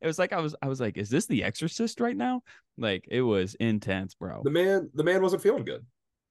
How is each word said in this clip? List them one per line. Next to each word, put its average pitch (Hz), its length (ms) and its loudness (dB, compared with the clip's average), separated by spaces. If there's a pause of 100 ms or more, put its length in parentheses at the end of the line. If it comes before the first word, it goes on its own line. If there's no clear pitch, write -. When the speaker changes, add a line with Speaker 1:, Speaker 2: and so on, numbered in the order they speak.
Speaker 1:
it - 60 -2
was 160 120 -2
like, 180 140 0
I 185 80 -2
was, 151 200 -4
I 139 60 -2
was 135 140 -2
like, 107 160 -2
"Is 101 120 -4
this 143 180 2
The 107 160 2
Exorcist - 560 -4
right 240 180 0
now?" 254 240 -2 (360)
Like, 104 320 -2
it 123 120 0
was 101 340 2
intense, 104 600 0
bro. 90 280 -8
Speaker 2:
The 135 60 2
man, 175 440 2
the 147 100 0
man 185 180 4
wasn't 185 220 2
feeling 208 220 4
good. - 200 -10 (460)